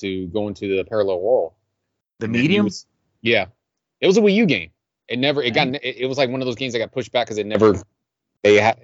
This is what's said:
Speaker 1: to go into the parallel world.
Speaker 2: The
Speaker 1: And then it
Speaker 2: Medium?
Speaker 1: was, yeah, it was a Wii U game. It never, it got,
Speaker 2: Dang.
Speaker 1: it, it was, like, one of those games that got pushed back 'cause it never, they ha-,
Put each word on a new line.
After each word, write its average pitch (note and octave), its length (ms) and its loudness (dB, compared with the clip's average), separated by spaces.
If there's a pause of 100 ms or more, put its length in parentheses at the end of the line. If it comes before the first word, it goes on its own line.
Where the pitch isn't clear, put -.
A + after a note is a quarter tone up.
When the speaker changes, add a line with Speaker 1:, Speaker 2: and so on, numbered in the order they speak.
Speaker 1:
to F#2+ 260 -6
go G#2 220 -6
into G2 280 -4
the F#2 80 -2
parallel G2 360 -2
world. G2+ 320 0 (640)
Speaker 2:
The A2+ 80 -8
Speaker 1:
And A2+ 80 -4
then A#2 60 0
it - 80 0
Speaker 2:
Medium? G3+ 160 2
Speaker 1:
was, - 220 -8 (360)
yeah, A2 240 0 (540)
it D3+ 80 2
was F#3+ 100 6
a - 20 4
Wii G#3 140 4
U A3 120 2
game. F#2+ 240 -2 (380)
It A#2 100 -6
never, C#3 240 0
it A#2+ 120 -2
got, D3+ 100 2
Speaker 2:
Dang. C3 120 -4
Speaker 1:
it, B2+ 240 -8
it C3 60 -4
was, C3 120 -6
like, C3+ 100 0
one C3 140 -6
of - 40 -4
those A#2+ 100 -4
games B2 180 -8
that A#2 60 -2
got G#2 120 -8
pushed B2+ 200 -10
back A#2 160 -2
'cause G#2+ 100 -8
it G#2 80 -2
never, G#2+ 260 4 (720)
they G#2 180 6
ha-, A2+ 240 2